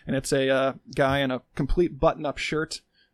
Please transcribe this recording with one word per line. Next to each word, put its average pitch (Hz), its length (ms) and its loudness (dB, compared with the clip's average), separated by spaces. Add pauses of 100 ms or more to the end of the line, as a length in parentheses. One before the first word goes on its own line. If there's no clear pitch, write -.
And - 100 -2
it's - 180 -4
a, 135 160 2
uh, 135 240 2 (220)
guy 139 240 2
in 135 120 0
a 127 100 -4 (140)
complete 147 440 2
button-up 151 380 0
shirt, - 440 -4 (320)